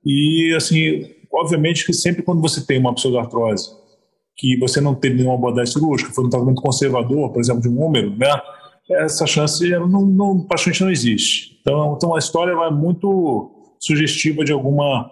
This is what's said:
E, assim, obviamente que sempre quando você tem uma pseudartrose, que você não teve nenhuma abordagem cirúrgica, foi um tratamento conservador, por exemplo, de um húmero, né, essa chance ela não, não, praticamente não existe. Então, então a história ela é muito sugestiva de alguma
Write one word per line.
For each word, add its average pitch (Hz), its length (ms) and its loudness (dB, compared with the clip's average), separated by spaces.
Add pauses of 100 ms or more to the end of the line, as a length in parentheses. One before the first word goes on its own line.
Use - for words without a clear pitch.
E, 156 540 2
assim, 156 480 0 (260)
obviamente 160 540 0
que 175 80 0
sempre 175 300 -2
quando 170 180 0
você 156 240 -2
tem 131 140 0
uma 127 140 2
pseudartrose, 117 760 -2 (640)
que 127 220 0
você 127 240 0
não 143 140 2
teve 127 220 0
nenhuma 127 180 2
abordagem 123 360 -2
cirúrgica, 151 400 -2
foi 127 140 -2
um 123 40 0
tratamento 127 300 2
conservador, 131 720 0
por - 80 -2
exemplo, 120 220 0
de 120 80 0
um 123 100 0
húmero, 135 380 0
né, 139 240 0 (480)
essa 151 380 0
chance 156 440 0
ela 175 160 0
não, 196 200 4
não, 196 320 2
praticamente 170 420 -2
não 190 80 2
existe. 120 720 -2
Então, 147 340 0
então 165 200 0
a 156 40 0
história 170 320 -2
ela 170 160 0
é 160 40 -2
muito 170 1080 -2
sugestiva 151 640 0
de 143 80 0
alguma 143 600 0